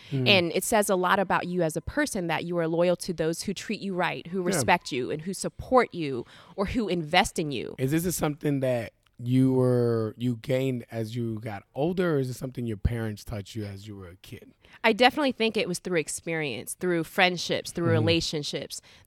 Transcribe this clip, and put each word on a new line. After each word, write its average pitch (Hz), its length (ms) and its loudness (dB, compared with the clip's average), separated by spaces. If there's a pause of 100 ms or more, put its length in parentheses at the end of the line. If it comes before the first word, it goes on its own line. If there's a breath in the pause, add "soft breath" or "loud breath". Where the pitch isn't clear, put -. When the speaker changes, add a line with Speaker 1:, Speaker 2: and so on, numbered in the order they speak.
(120 loud breath)
Speaker 1:
Mm. 131 160 2
Speaker 2:
And 175 260 6
it 185 80 0
says 208 280 2
a 202 60 2
lot 180 220 2
about 180 300 0
you 180 140 0
as 160 140 0
a 165 40 -6
person 220 480 -4
that 156 160 0
you 175 140 -4
are 165 100 2
loyal 175 300 4
to - 140 -4
those 165 300 -2
who 208 100 -4
treat 190 280 -8
you 190 160 -6
right, 160 320 -2
who 185 140 -4
Speaker 1:
Yeah. 175 40 -4
Speaker 2:
respect 175 460 2
you, 123 180 -2
and 151 120 -6
who 185 120 -6
support - 580 0
you, 143 320 -4 (300 loud breath)
or 196 120 -2
who 214 200 0
invest 175 540 2
in 151 100 -4
you. 95 280 -6
Speaker 1:
Is 131 120 0
this 165 240 0
something 147 460 0
that 123 320 0 (300)
you 131 300 6
were, 120 640 4
you 120 240 -2
gained 131 500 0
as 113 240 -6
you 113 260 -4
got 107 220 -10 (120)
older, 170 420 0
or 139 40 2
is 127 100 -2
it - 20 -6
something 127 340 -8
your 107 120 -4
parents 113 440 -2
taught 101 320 -10
you 107 120 -8
as 98 200 -12
you 107 80 -14
were 95 140 -14
a 87 140 -20
kid? - 280 -18 (320 loud breath)
Speaker 2:
I 226 120 4
definitely 247 380 4
think 226 260 0
it 190 100 0
was 175 100 -4
through 180 200 -2
experience, 151 840 -4
through 170 240 0
friendships, 180 640 0
through 170 180 -2
Speaker 1:
Mm-hmm. 170 40 4
Speaker 2:
relationships 165 880 0 (260 soft breath)